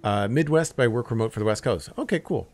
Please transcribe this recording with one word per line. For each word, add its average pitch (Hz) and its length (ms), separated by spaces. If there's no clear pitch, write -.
Uh, 101 260
Midwest, 156 480
but 131 80
I - 20
work 117 240
remote 113 200
for 110 100
the 107 60
West 107 160
Coast. 104 360
Okay, 220 220
cool. 110 320